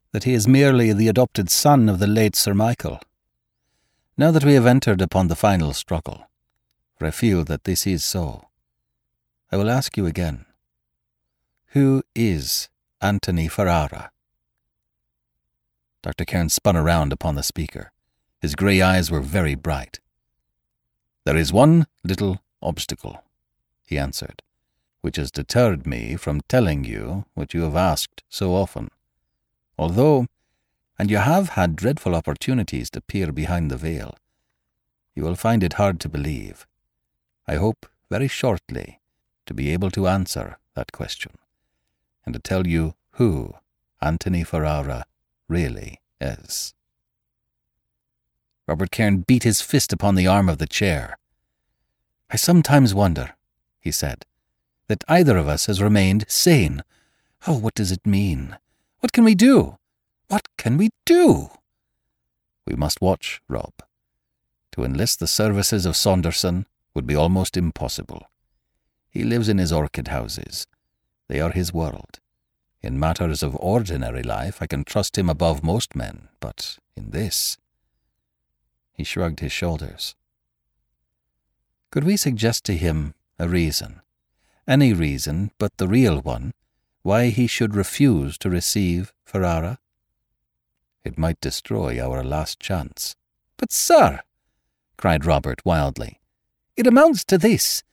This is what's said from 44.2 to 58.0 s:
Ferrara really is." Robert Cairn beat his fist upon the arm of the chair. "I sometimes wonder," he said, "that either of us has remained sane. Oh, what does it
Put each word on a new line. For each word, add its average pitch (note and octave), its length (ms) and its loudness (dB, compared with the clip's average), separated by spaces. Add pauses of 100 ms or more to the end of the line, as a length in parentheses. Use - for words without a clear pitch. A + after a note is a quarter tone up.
Ferrara D2+ 640 -4 (420)
really C2 520 -6 (200)
is." - 540 -10 (1900)
Robert D#2+ 240 -4
Cairn G2+ 300 2
beat B2 200 4
his A2 180 2
fist - 320 -2
upon G2 220 2
the F#2 140 4
arm F#2+ 200 4
of D#2 100 0
the - 100 -4
chair. G2+ 500 -4 (1120)
"I A#2 60 -2
sometimes C#3+ 580 4
wonder," E2+ 420 0 (440)
he E2 100 -6
said, C#2 340 -6 (640)
"that - 220 -4
either D3+ 280 6
of D2 120 2
us D2 180 -2
has G2+ 160 0
remained G2+ 460 4
sane. E2+ 560 2 (600)
Oh, D3+ 120 0
what A2 160 -4
does G2+ 160 -2
it F2+ 160 -4